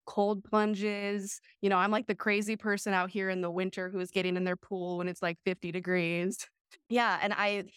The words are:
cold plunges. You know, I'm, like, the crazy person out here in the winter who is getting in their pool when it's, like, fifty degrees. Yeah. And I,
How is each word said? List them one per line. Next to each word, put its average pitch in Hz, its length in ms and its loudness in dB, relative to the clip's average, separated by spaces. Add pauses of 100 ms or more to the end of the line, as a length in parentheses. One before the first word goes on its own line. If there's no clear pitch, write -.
cold 202 380 0
plunges. 202 960 0 (220)
You 196 80 4
know, 190 80 4
I'm, 190 120 4
like, 214 160 0
the 202 80 0
crazy 208 420 0
person 202 360 -2
out 185 180 2
here 190 200 -2
in 185 100 -2
the 175 100 -2
winter 185 400 -2
who 190 100 -4
is 180 100 -4
getting 180 260 2
in 185 80 0
their 180 120 0
pool 180 420 -6
when 180 100 -2
it's, 175 140 -6
like, 170 220 -2
fifty 180 280 -2
degrees. 175 760 0 (400)
Yeah. 226 320 2
And 202 160 0
I, 202 280 0 (120)